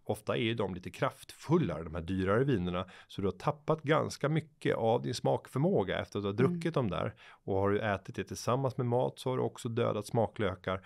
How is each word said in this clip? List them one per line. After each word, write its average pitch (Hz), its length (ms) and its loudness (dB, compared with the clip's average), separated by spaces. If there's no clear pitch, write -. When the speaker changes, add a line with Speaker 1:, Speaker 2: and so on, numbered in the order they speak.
Speaker 1:
ofta 107 340 -4
är 135 40 -2
ju 113 120 0
de 101 220 -2
lite 90 140 -10
kraftfullare, 123 960 -2
de 82 120 -10
här 87 60 -4
dyrare 95 420 2
vinerna. 92 440 0
Så - 140 -8
du 98 60 2
har 92 40 4
tappat - 500 -2
ganska 139 480 0
mycket - 460 0
av 117 260 2
din 135 120 -4
smakförmåga 131 840 0
efter 98 200 -4
att 101 40 -4
du 101 40 0
har 101 120 0
Speaker 2:
Mm. 135 140 6
Speaker 1:
druckit 165 200 -4
dem 123 160 0
där. 82 240 -2
Och 98 120 0
har 101 140 4
du 101 100 2
ätit 101 360 -2
det 95 80 -4
tillsammans 120 540 -2
med 127 80 -2
mat 127 340 0
så 127 100 -4
har 127 80 -2
du 123 60 0
också 117 260 -4
dödat 113 360 0
smaklökar. 98 800 0